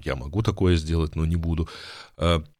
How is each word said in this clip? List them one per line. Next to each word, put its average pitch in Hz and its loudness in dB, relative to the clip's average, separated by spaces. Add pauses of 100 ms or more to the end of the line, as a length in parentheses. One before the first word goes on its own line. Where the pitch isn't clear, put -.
я 69 -2
могу 73 -4
такое 98 4
сделать, 80 0
но 80 0
не 85 2
буду. 82 0 (480)
А, 82 2 (180)